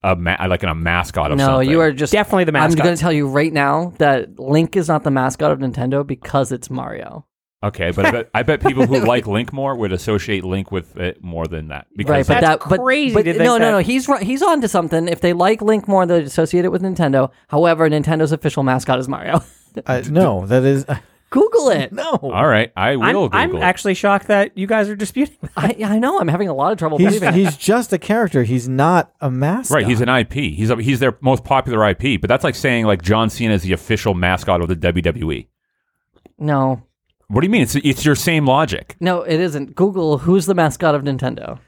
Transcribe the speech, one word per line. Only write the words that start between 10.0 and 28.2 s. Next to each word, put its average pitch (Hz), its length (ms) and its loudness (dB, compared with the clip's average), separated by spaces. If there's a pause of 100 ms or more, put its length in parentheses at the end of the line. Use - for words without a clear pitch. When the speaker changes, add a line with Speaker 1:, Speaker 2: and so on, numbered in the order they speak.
Speaker 1:
Link 92 260 -4
with 90 260 -8
it 90 280 -8
more 82 240 -6
than 78 200 -10
that. 71 280 -14
Because - 140 -4
Speaker 2:
Right, 139 180 2
but 240 120 4
Speaker 3:
That's - 220 2
Speaker 2:
that, - 80 -6
but, 190 100 2
Speaker 3:
crazy 262 340 0
Speaker 2:
but 208 100 4
Speaker 3:
to 170 80 0
think 226 100 0
Speaker 2:
no, 240 160 4
no, 226 60 4
Speaker 3:
that. 226 80 2
Speaker 2:
no. 202 60 2
He's 247 300 -2
right. 269 140 0
He's 254 200 -2
on 339 180 2
to 233 80 -2
something. 170 400 0
If 165 140 -2
they 175 100 4
like 190 280 2
Link 208 280 0
more, 190 180 4
they 170 160 2
associate 160 420 0
it 185 60 0
with 175 120 -2
Nintendo. 151 500 0 (160)
However, 160 420 4
Nintendo's 151 400 2
official 151 320 -2
mascot 131 380 0
is 127 80 -8
Mario. 143 400 -2
<laughs> - 40 -20 (340)
Speaker 4:
Uh, 127 220 -2
no, 143 380 2
that 123 160 4
is. 139 240 2 (220)
<laughs> - 220 -20
Speaker 2:
Google 403 380 2
it. 151 240 0
Speaker 4:
No. 320 180 -6 (120)
Speaker 1:
All 110 240 0
right, 117 300 2
I 101 160 0
Speaker 3:
I'm, 151 220 0
Speaker 1:
will 185 180 0
Speaker 3:
I'm 269 180 0
Speaker 1:
Google 180 120 -4
it. 185 40 2
Speaker 3:
actually 185 280 0
shocked 202 340 0
that 202 280 0
you 196 100 -6
guys 214 220 0
are 208 80 -8
disputing 254 460 -4
that. - 140 -10
Speaker 2:
I, 202 280 0
I 208 140 0
know. 285 200 0
I'm 339 100 0
having 180 200 0
a 156 60 -4
lot 143 180 0
of 196 60 -4
trouble 156 200 -2
Speaker 4:
He's, 185 100 6
Speaker 2:
believing 196 200 2
it. 165 60 2
Speaker 4:
he's 175 220 2
just 233 360 0
a 185 60 0
character. 208 460 0